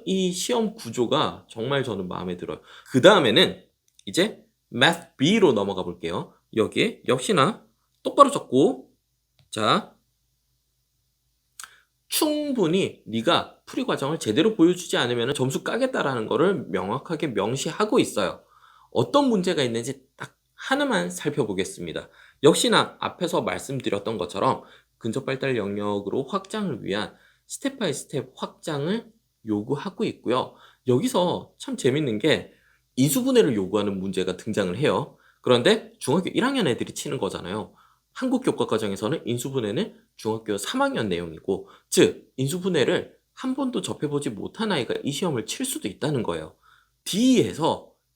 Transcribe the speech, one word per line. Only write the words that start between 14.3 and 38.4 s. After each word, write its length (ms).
보여주지 420
않으면 360
점수 300
까겠다라는 640
거를 420
명확하게 580
명시하고 720
있어요. 440
어떤 380
문제가 340
있는지 420
딱 220
하나만 560
살펴보겠습니다. 1000
역시나 560
앞에서 420
말씀드렸던 760
것처럼 460
근접 260
발달 320
영역으로 680
확장을 580
위한 320
스텝 320
바이 140
스텝 420
확장을 760
요구하고 600
있고요. 500
여기서 680
참 200
재밌는 420
게 340
인수분해를 600
요구하는 440
문제가 380
등장을 400
해요. 400
그런데 580
중학교 300
일 160
학년 220
애들이 260
치는 240
거잖아요. 560
한국 300